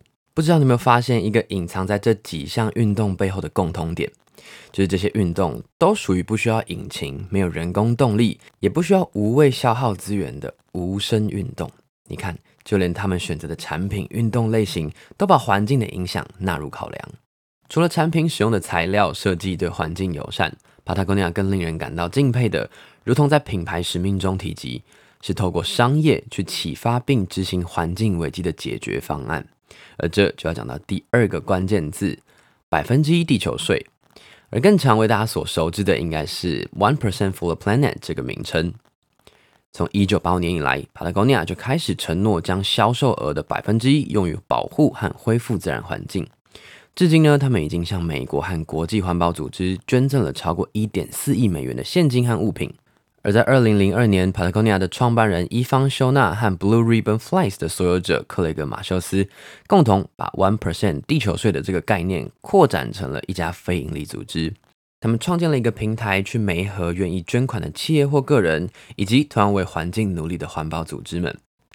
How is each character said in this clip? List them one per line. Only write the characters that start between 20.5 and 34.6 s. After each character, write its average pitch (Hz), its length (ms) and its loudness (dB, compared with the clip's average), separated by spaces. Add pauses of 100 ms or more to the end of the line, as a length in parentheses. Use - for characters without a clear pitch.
Patagonia 95 440 0
更 98 220 0
令 95 80 0
人 82 160 -4
感 73 180 -8
到 87 140 -2
敬 135 240 2
佩 120 160 0
的， 76 220 -4 (340)
如 117 100 2
同 147 140 4
在 147 100 4
品 98 240 -4
牌 85 200 -4
使 - 160 -4
命 98 200 0
中 92 200 0
提 85 160 -8
及， 62 280 -10 (380)
是 - 140 -4
透 92 160 0
过 82 120 -2
商 123 380 2
业 147 300 2
去 - 120 -4
启 - 320 -6
发 120 240 -2
并 123 280 0
执 95 180 -4
行 90 180 -2
环 87 320 -4
境 101 240 0
危 78 120 -4
机 90 100 -8
的 85 100 -2
解 - 280 -8
决 - 200 -6
方 71 260 -6
案。 69 220 -6 (500)
而 85 120 -2
这 98 240 4
就 - 180 -6
要 82 40 -4
讲 - 120 -8
到 64 120 -8
第 92 320 -6
二 120 160 4
个 92 140 -4
关 95 260 0
键 90 240 0
字： 85 280 -4 (500)
百 78 140 2
分 139 200 4
之 151 120 2
一 170 100 4
地 131 140 2
球 58 180 -4
税。 - 300 -2 (640)
而 113 100 -2